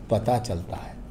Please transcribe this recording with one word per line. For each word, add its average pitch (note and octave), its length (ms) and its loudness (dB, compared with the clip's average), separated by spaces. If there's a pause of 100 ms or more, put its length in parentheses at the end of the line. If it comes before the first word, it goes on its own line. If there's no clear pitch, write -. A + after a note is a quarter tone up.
(100)
पता A#2 280 4
चलता F2+ 380 -2
है। - 200 -10 (140)